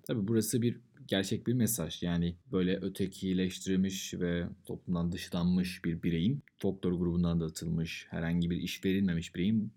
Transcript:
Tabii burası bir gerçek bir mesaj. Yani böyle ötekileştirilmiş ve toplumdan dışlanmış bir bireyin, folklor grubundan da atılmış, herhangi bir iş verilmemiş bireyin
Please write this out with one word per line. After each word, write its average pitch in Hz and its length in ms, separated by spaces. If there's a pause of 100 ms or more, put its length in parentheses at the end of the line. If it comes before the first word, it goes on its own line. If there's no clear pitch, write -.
Tabii 107 260
burası 113 340
bir 117 180 (260)
gerçek 98 400
bir 117 60
mesaj. 104 500
Yani 87 340 (160)
böyle 92 240
ötekileştirilmiş 95 1400
ve 87 340 (180)
toplumdan 87 460
dışlanmış 90 720
bir 85 180
bireyin, 92 400 (160)
folklor 92 340
grubundan 85 480
da 82 40
atılmış, 82 680
herhangi 85 400
bir 87 60
iş - 280
verilmemiş 95 500
bireyin 104 420